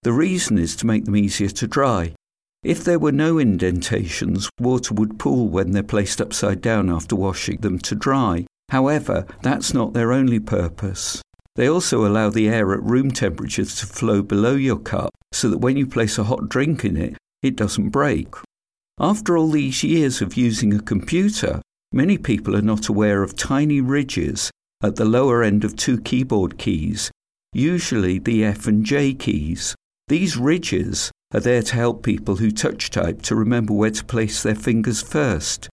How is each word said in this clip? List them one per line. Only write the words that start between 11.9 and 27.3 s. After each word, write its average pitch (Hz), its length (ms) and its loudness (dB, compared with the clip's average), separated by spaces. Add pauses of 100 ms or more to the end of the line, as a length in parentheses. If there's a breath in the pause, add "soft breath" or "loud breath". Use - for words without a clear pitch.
allow 104 240 2
the 107 180 2
air 107 240 2
at 101 100 0
room 127 300 2
temperature 101 540 -2
to - 200 -8
flow 107 360 0
below 104 340 2
your 131 240 0
cup 90 300 -4 (240)
so - 160 0
that 87 80 2
when 127 180 2
you 139 100 0
place 113 320 -2
a 110 60 0
hot 120 240 -2
drink 143 380 0
in 87 100 0
it, - 220 -4 (260)
it 135 140 0
doesn't 104 320 0
break. 135 440 0 (680)
After 196 380 2
all 160 120 4
these 139 340 0
years 151 380 2
of 92 160 -2
using 110 360 2
a 104 80 2
computer, 170 800 0 (300)
many 170 260 4
people 104 380 0
are 104 60 4
not 107 260 0
aware 104 360 2
of 92 120 -6
tiny 143 460 0
ridges 127 680 -2 (320)
at 104 140 0
the 110 100 0
lower 120 380 4
end 104 220 2
of 104 100 -4
two 123 240 0
keyboard 127 580 0
keys, 95 540 -4 (400)